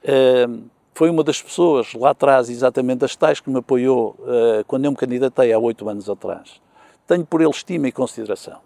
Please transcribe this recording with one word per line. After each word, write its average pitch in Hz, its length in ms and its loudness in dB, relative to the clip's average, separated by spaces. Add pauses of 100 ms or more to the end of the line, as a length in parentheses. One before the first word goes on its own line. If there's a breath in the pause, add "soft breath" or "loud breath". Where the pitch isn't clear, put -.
Eh, 127 460 4 (440)
foi 160 160 2
uma 165 140 2
das 160 180 -2
pessoas 151 540 0
lá 123 160 2
atrás, 131 400 2
exatamente 127 480 0
das 127 160 -2
tais, 156 260 0
que - 80 -12
me 131 100 -2
apoiou, 123 580 0 (100)
eh, 117 400 2
quando 135 200 -4
eu 143 40 0
me 139 60 -4
candidatei 123 560 0
há 110 60 2
oito 113 300 -4
anos 101 220 -10
atrás. - 500 -10 (460 soft breath)
Tenho 175 180 0
por 160 160 -2
ele 160 100 4
estima 147 380 -4
e 120 40 -4
consideração. 110 720 -8